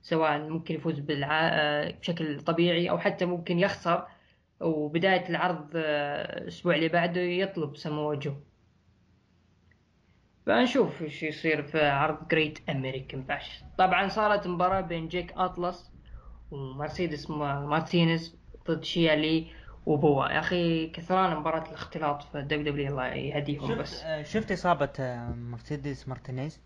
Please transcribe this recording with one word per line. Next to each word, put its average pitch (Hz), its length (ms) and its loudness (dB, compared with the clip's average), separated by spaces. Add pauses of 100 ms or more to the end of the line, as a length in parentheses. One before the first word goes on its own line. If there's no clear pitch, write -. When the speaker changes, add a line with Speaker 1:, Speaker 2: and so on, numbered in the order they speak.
Speaker 1:
سواء 160 360 2
ممكن 160 360 -6
يفوز 151 260 -2
بالع-، 143 300 -2
آه، 151 600 2
بشكل 156 500 -4
طبيعي، 170 500 2
أو 175 80 2
حتى 185 260 0
ممكن 175 340 -2
يخسر، 175 480 2 (540)
وبداية 170 680 2
العرض، 165 480 0
آه، 147 600 -2
الأسبوع 170 360 0
اللي 160 140 2
بعده 175 320 2
يطلب 175 560 -2
ساموا 151 380 -2
جو. 139 200 -4 (2000)
فنشوف 233 560 4
ايش 151 200 -8
يصير 156 400 0
في 147 240 2
عرض 147 420 2
جريت 156 420 0
أمريكان 131 520 -4
باش. - 420 -8 (140)
طبعًا 185 300 4
صارت 208 380 2
مباراة 180 340 2
بين 165 280 -4
جيك 170 240 -4
أطلس 180 600 -2 (580)
ومرسيدس 143 800 -6
ما-، 143 360 -2
مارتينيز 165 680 2 (320)
ضد 160 160 0
شيا 165 320 4
لي 160 340 2 (380)
وبوا. 143 400 4
يا 147 100 0
أخي، 165 480 2
كثران 170 500 2
مباراة 160 320 -2
الاختلاط 147 540 -4
في - 160 -8
الدبليو 147 340 0
دبليو 143 140 -2
اي، - 20 -2
الله 131 180 -2
يهديهم 143 640 -2
Speaker 2:
شفت، 156 100 0
Speaker 1:
بس. - 260 -6
Speaker 2:
آه، 156 180 -4
شفت 214 300 -4
إصابة، 170 480 2
آه، 120 300 -6
مرسيدس 127 800 -8
مارتينيز؟ 127 580 -8